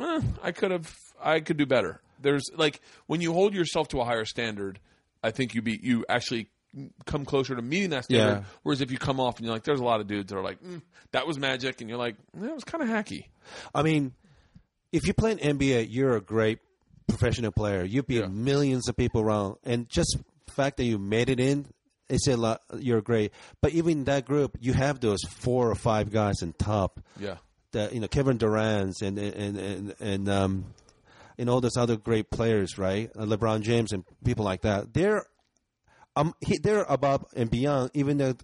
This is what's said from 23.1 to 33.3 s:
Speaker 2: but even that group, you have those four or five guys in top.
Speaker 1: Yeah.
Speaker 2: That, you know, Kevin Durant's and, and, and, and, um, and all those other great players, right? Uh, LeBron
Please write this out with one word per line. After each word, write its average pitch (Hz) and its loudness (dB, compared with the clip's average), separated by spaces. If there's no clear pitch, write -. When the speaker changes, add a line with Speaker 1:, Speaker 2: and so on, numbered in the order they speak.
Speaker 2:
but 147 2
even 165 2
that 139 0
group, 139 0
you 123 2
have 139 2
those 104 2
four 123 0
or 98 0
five 107 0
guys 104 2
in 85 -6
top. 104 0
Speaker 1:
Yeah. 98 -8
Speaker 2:
That, 104 -2
you 123 -4
know, 104 -4
Kevin 135 2
Durant's 107 2
and, 98 -2
and, 101 -4
and, 98 -6
and, 98 -2
um, 95 2
and 120 -2
all 123 4
those 120 0
other 120 2
great 110 -2
players, 110 0
right? 98 -2
Uh, 110 -8
LeBron 110 0